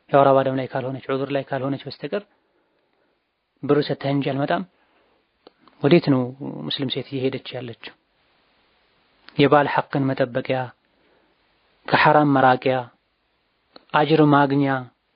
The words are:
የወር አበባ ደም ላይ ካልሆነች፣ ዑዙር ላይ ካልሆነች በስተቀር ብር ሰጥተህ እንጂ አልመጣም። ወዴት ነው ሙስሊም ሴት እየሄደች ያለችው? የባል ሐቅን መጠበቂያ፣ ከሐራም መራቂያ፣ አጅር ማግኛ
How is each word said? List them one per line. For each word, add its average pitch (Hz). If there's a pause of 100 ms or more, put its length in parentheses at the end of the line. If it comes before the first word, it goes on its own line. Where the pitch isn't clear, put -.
(100)
የወር 139
አበባ 135
ደም 131
ላይ 131
ካልሆነች፣ 131
ዑዙር 135
ላይ 139
ካልሆነች 135
በስተቀር 196 (1400)
ብር 143
ሰጥተህ 139
እንጂ 143
አልመጣም። 147 (1160)
ወዴት 143
ነው 131 (400)
ሙስሊም 131
ሴት 131
እየሄደች 135
ያለችው? 123 (1400)
የባል 143
ሐቅን -
መጠበቂያ፣ 131 (1300)
ከሐራም 151
መራቂያ፣ 131 (1160)
አጅር 151
ማግኛ 143 (500)